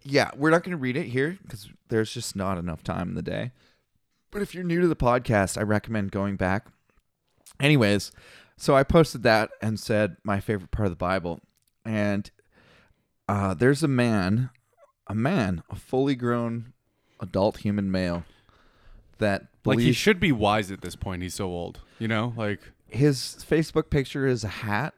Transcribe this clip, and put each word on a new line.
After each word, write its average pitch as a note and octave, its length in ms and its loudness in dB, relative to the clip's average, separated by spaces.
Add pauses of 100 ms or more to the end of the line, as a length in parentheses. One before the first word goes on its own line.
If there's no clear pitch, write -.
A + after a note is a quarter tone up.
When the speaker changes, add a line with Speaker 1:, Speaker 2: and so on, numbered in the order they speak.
Speaker 1:
Yeah, C3+ 320 2
we're D3+ 140 2
not E3+ 120 6
gonna F3+ 140 -6
read B2+ 200 -2
it E3 120 -4
here C3+ 280 -2 (120)
'cause - 200 -14 (200)
there's A2 260 0
just - 220 -8
not F#2+ 220 -2
enough E2+ 260 -8
time F2+ 240 -4
in F2+ 80 -8
the F2 60 -4
day. G#2+ 280 -6 (800)
But G#3 100 -8
if - 140 -6
you're F3+ 80 -8
new E3+ 200 2
to F3+ 60 6
the D#3 60 2
podcast, A#2+ 640 2
I G2+ 40 -4
recommend G#2 500 -2
going G2 240 -2
back. F#2 320 -2 (920)
Anyways, A#2 520 4 (440)
so - 200 2
I C3+ 60 6
posted C#3+ 400 4
that A2 280 4 (100)
and G#2+ 180 -2
said G#2 460 0
my G2 160 0
favorite G2 300 -4
part G#2+ 160 0
of F2+ 60 2
the E2+ 40 -8
Bible. F2 440 -2 (440)
And, G#2 460 -2 (1000)
uh, G2 260 0
there's C3+ 280 4
a D#3+ 60 2
man, A#2+ 640 2 (560)
a - 80 -6
man, A2 560 0
a - 60 -10
fully C#3 380 -2
grown A#2+ 580 -4 (480)
adult G2 380 0
human G2+ 320 -2
male F2+ 340 -2 (920)
that G2+ 240 0 (220)
Speaker 2:
Like, C3 140 2
he A#2+ 60 2
Speaker 1:
believes B2 120 0
Speaker 2:
should G3+ 240 2
be F3+ 120 2
wise G#2 380 0
at G2 100 -10
this F2 160 -12
point. F2+ 260 -6
He's F2+ 120 -8
so G2+ 120 -4
old, F2 340 -8 (180)
you A2+ 100 -4
know? A2+ 280 -2
Like G#2 240 -4 (280)
Speaker 1:
his C3+ 600 0
Facebook D#3 420 0
picture C#3 360 -2
is B2 180 0
a G#2+ 40 -6
hat G#2+ 500 -6